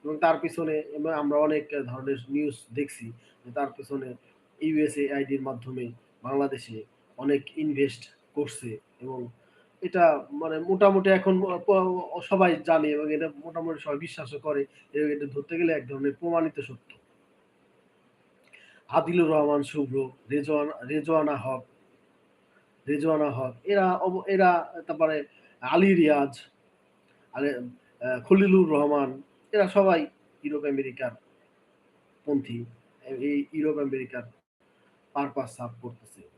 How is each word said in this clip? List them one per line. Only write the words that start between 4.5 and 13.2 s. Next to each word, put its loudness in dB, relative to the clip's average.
ইউএসএআইডির -2
মাধ্যমে -10
বাংলাদেশে -4
অনেক 0
ইনভেস্ট -2
করছে -6
এবং -10
এটা 4
মানে -4
মোটামুটি 4
এখন 2
প-, 2
সবাই 4
জানে 4
এবং -2
এটা -2